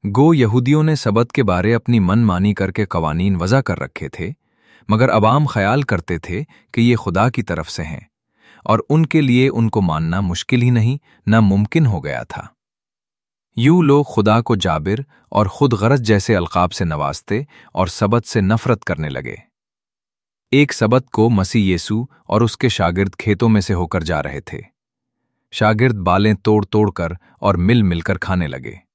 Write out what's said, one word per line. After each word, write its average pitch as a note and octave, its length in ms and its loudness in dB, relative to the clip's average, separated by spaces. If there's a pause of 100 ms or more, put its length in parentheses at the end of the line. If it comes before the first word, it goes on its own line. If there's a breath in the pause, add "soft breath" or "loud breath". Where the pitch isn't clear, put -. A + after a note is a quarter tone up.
गो C3 280 4
यहूदियों B2 500 2
ने D#3 120 2
सबत A#2 360 0
के C3 120 0
बारे F#2+ 300 0
अपनी A#2 260 2
मनमानी G2 540 2
करके G2 320 -2
कवानीन F2 500 -2
वज़ा G2 260 0
कर G2 160 -4
रखे C2+ 320 -12
थे, F#2 240 -10 (560 soft breath)
मगर A2 200 2
अवाम A#2+ 380 2
ख्याल A#2 360 -2
करते E2+ 360 -4
थे G2 240 -8
कि - 380 -6
ये A#2+ 140 4
खुदा G2+ 340 -2
की A#2+ 140 -4
तरफ D#2+ 260 -6
से - 140 -10
हैं D#2 260 -12 (560 soft breath)
और A2+ 140 2
उनके D#3 420 0
लिए B2+ 280 2
उनको A2 320 0
मानना E2 400 -2
मुश्किल F#2+ 400 -2
ही B2 100 2
नहीं, A#2+ 280 0 (280 soft breath)
नामुमकिन G#2 580 2
हो F#2+ 160 0
गया C2 220 -8
था। - 320 -16 (1000)
यूं D#3+ 280 4
लोग C#3+ 200 4
खुदा G#2+ 360 2
को A#2 140 0
जाबिर F2+ 500 -2 (260 soft breath)
और G#2 160 0
खुद B2+ 260 0
गरज A#2 280 0
जैसे G#2+ 320 2
अलकाब F2+ 360 0
से - 160 -4
नवाजते D#2 640 -6 (280 soft breath)
और F2+ 140 0
सबत A2+ 360 0
से - 160 -2
नफरत A2 420 0
करने D#2 260 -6
लगे। B1 340 -10 (1120)
एक C#3+ 200 2
सबत A#2+ 360 0
को A2 200 2
मसीह G2+ 360 2
यीशु G#2+ 420 -2 (200 soft breath)
और A2 160 0
उसके A#2 260 0
शागिर्द F#2+ 460 -2
खेतों G#2+ 340 0
में G#2+ 120 4
से G2+ 120 -2
होकर F2 300 -2
जा D#2 180 -4
रहे C#2 200 -8
थे। - 240 -14 (840)
शागिर्द A2 440 2
बालें G2 400 2
तोड़-तोड़ G#2+ 560 0
कर F2 260 -8 (240 soft breath)
और G2 160 0
मिल-मिल F2+ 440 2
कर F#2 160 -4
खाने F2+ 300 -4
लगे। B1 340 -12 (140)